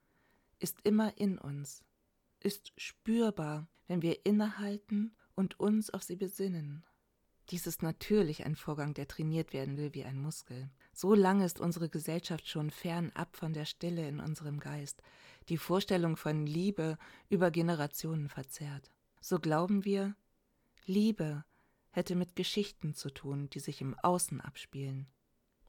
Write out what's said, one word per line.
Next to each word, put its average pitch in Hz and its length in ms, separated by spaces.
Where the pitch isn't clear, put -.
ist - 260
immer 214 320
in 196 220
uns, 143 440
ist - 360
spürbar, 175 880
wenn 175 160
wir 165 240
innehalten 208 880
und - 260
uns 214 300
auf 190 120
sie 175 140
besinnen. 180 680
Dies 175 160
ist 165 160
natürlich 165 640
ein 151 120
Vorgang, 147 380
der 143 140
trainiert 160 440
werden 139 240
will 147 180
wie 139 100
ein 135 140
Muskel. 135 520
So 190 220
lange 196 300
ist 175 160
unsere 165 280
Gesellschaft 160 580
schon 151 240
fernab 170 640
von 160 160
der 151 120
Stille 170 420
in 147 140
unserem 147 400
Geist, 143 420
die 165 100
Vorstellung 170 580
von 151 300
Liebe 160 520
über 180 220
Generationen 160 800
verzerrt. 143 600
So - 180
glauben 175 460
wir, 196 300
Liebe 185 600
hätte 175 240
mit 175 220
Geschichten 185 580
zu - 160
tun, 143 400
die 139 100
sich - 200
im 135 180
Außen 180 420
abspielen, 135 680